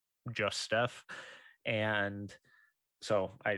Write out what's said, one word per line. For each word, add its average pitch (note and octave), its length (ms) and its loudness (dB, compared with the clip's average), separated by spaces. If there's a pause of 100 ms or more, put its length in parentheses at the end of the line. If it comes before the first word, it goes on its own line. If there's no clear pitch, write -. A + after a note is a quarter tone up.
(340)
just - 280 0
Steph. A#2+ 420 2 (640)
And G#2 680 0 (720)
so F#2+ 300 2 (120)
I, G#2 140 0